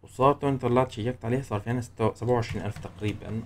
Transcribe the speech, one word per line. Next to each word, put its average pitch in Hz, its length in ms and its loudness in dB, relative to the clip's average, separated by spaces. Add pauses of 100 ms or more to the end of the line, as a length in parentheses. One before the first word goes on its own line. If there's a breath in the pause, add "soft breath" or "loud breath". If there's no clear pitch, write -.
وصار 139 320 4
توني 139 240 0
طلعت 127 320 2
شيكت 117 340 -6
عليه، 127 180 0
صار 104 180 -4
في 113 100 -6
عنا 123 100 0
ستة، 113 340 0
سبعة 120 200 0
وعشرين 107 300 -2
ألف 104 140 -6
تقريبًا، 101 680 -6